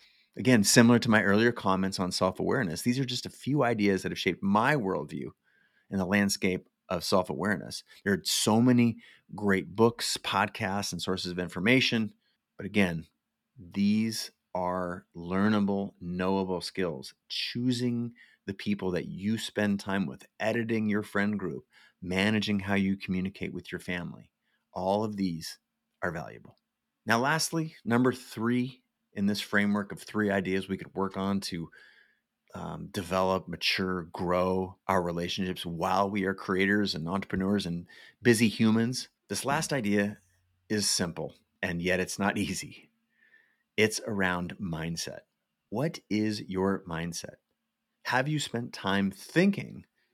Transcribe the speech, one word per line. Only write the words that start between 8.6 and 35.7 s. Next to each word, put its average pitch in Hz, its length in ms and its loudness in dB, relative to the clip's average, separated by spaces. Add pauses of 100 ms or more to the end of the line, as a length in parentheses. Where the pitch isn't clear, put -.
many 120 380 4 (360)
great 95 400 0
books, 113 440 2
podcasts, 101 720 -2
and 87 80 -8
sources 92 320 -4
of 87 60 -8
information. 110 720 2 (460)
But 101 80 -8
again, 90 400 0 (520)
these 104 720 0 (240)
are 90 520 -4 (100)
learnable, 98 840 0
knowable 92 600 -2
skills. 82 540 -6 (140)
Choosing 120 840 -2 (340)
the 98 80 -6
people 98 360 -2
that 85 180 -2
you 101 300 -2
spend 104 420 0
time 98 260 -2
with, - 200 -12 (120)
editing 113 500 0
your 104 140 0
friend 104 360 -2
group, 80 260 -6 (380)
managing 101 580 2
how 98 140 -2
you 98 220 2
communicate 92 580 -6
with 90 180 -14
your 87 80 -6
family, 87 500 -8 (420)
all 95 300 2
of 107 140 -4
these 87 420 -4 (440)
are 90 100 -2
valuable. 60 460 -12 (480)
Now, 110 120 4
lastly, 156 560 0 (100)
number 120 280 4
three 123 680 -4 (320)
in 101 120 0
this 104 140 2
framework 101 520 0
of 85 80 -10
three 107 300 0
ideas 95 380 0
we 95 80 -2
could - 180 -10
work 95 220 -2
on 98 240 0
to, 82 300 -6 (840)
um, 82 380 -10
develop, 92 560 0
mature, 92 540 -2 (100)
grow 92 640 0 (100)
our 95 160 2
relationships 87 640 -4
while 92 460 0